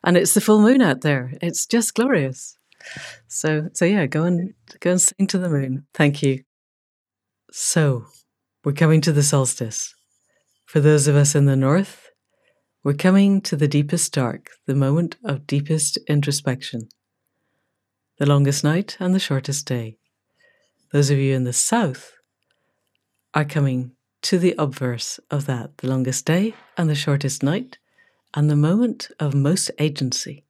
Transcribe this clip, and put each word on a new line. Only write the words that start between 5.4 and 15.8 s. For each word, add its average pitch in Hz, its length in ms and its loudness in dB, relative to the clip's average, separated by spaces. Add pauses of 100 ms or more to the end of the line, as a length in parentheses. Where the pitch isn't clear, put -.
moon. 139 440 -4
Thank 147 280 2
you. 135 220 -2 (1080)
So, 135 560 0 (580)
we're 139 80 -2
coming 156 280 4
to 156 120 0
the 143 100 4
solstice. 131 720 -2 (680)
For - 140 -2
those 147 280 4
of 147 80 4
us 143 200 4
in 143 100 4
the 135 100 4
north, 143 540 0 (760)
we're 143 100 0
coming 196 480 4
to - 140 -6
the 147 120 2
deepest 147 460 0
dark, - 360 -4 (160)
the 135 100 -4
moment 143 480 0
of 143 240 -6
deepest 147 500 -2 (120)